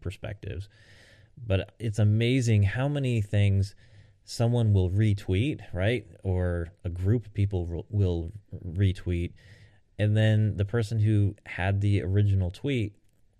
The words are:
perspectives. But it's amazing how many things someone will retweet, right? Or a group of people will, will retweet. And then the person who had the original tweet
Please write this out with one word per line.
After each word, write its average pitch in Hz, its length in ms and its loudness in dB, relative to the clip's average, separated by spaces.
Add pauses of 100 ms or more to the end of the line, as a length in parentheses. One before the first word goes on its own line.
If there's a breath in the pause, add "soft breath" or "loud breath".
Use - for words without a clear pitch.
perspectives. - 680 -10 (800 loud breath)
But 98 320 0
it's 113 220 -4
amazing 113 640 4
how 120 240 0
many 131 340 -2
things 101 540 0 (480 soft breath)
someone 117 480 0
will 92 180 2
retweet, 104 720 0 (120)
right? 101 320 -2 (200)
Or 90 480 -2 (120)
a 92 60 -4
group 92 360 0
of 104 60 -18
people 101 320 -2
will, 85 260 -8
will 87 420 0 (440)
retweet. 92 560 -2 (680 loud breath)
And 107 160 2
then 110 400 2
the 98 80 -2
person 113 340 -2
who 104 380 2 (100)
had 98 340 -2
the 101 220 2
original 98 480 2
tweet 127 460 -4 (440)